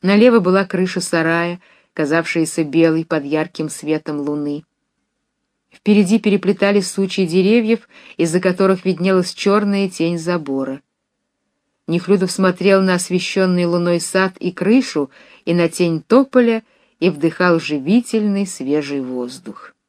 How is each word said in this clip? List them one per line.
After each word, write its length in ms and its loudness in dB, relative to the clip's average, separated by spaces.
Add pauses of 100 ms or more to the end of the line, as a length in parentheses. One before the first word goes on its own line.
Налево 380 6
была 260 2
крыша 360 -2
сарая, 600 -2 (340)
казавшаяся 680 -2
белой 400 2
под 200 -4
ярким 440 -4
светом 520 -6
луны. 440 -6 (1080)
Впереди 460 2
переплетались 720 0
сучья 360 -2
деревьев, 640 2 (280)
из-за 240 0
которых 440 0
виднелась 480 0
черная 560 0
тень 300 -4
забора. 600 -6 (1040)
Нехлюдов 440 0
смотрел 520 2
на 120 2
освещенный 720 -2
луной 340 0
сад 380 -2
и 140 -4
крышу, 580 0 (340)
и 100 -2
на 140 2
тень 340 -2
тополя, 600 2 (360)
и 120 2
вдыхал 500 0
живительный 840 0
свежий 540 -4
воздух. 760 -10 (140)